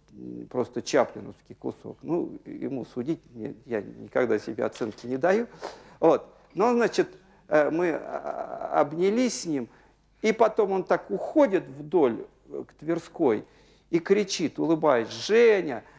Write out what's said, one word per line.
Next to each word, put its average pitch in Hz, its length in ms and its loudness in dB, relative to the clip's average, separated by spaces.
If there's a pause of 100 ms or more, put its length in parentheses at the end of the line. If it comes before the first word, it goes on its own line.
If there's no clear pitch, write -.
(120)
м, 120 360 -14
просто 120 340 -4
чаплиновский - 720 -2
кусок. - 480 -12
Ну, 156 420 -6
ему 127 400 -8
судить, 127 360 -8 (140)
мне, 110 200 -10 (100)
я 113 160 -4
никогда 113 580 -2
себе 120 260 -6
оценки 113 420 -8
не 123 100 -4
даю. 190 300 2 (520)
Вот. 160 280 4 (280)
Но, 220 200 4
значит, 214 340 2 (400)
э, 147 220 4
мы, 170 220 0
а, - 880 -4
обнялись 190 600 0
с - 60 -12
ним, 139 220 -4 (520)
и 220 120 2
потом 214 400 2
он 185 120 -2
так - 260 -2
уходит 196 560 2
вдоль, 143 600 0 (240)
э, 143 180 -10
к - 60 -20
Тверской 156 680 -2 (440)
и 165 100 0
кричит, 190 600 0
улыбаясь: 147 500 2
«Женя, 175 720 2 (160)